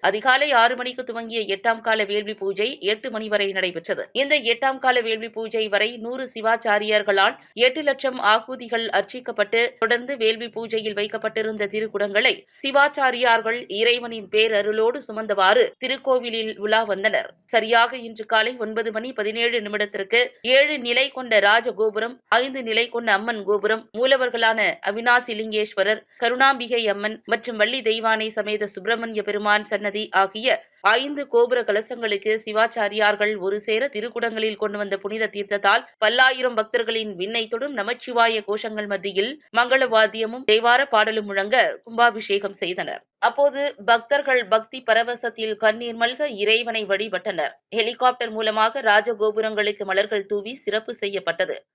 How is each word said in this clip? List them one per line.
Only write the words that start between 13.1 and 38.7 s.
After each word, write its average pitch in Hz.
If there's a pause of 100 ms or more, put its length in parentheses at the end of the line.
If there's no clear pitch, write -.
இறைவனின் 233
பேரருளோடு 220
சுமந்தவாறு 214 (200)
திருக்கோவிலில் 240 (140)
உலா 220
வந்தனர். 196 (240)
சரியாக 233 (160)
இன்று 220
காலை 226 (120)
ஒன்பது 220
மணி 233 (100)
பதினேழு 233
நிமிடத்திற்கு 208 (360)
ஏழு 294 (120)
நிலை 240 (120)
கொண்ட 233
ராஜகோபுரம், 220 (260)
ஐந்து 262
நிலை 226 (100)
கொண்ட 233
அம்மன் 214
கோபுரம், 214 (120)
மூலவர்களான 233 (320)
அவினாசி 240
லிங்கேஸ்வரர், 214 (200)
கருணாம்பிகை 247 (120)
அம்மன் 214 (160)
மற்றும் 226
வள்ளி 240
தெய்வானை 220 (100)
சமேத 208
சுப்பிரமணிய 220
பெருமான் 208
சன்னதி 208 (180)
ஆகிய 220 (400)
ஐந்து 285 (100)
கோபுர 240 (100)
கலசங்களுக்கு 214 (100)
சிவாச்சாரியார்கள் 214 (120)
ஒரு 196
சேர 226
திருக்குடங்களில் 220
கொண்டு 208
வந்த 196
புனித 214
தீர்த்தத்தால் 202 (200)
பல்லாயிரம் 254
பக்தர்களின் 220 (100)
விண்ணை 226
தொடும் 262
நமச்சிவாய 233
கோஷங்கள் 214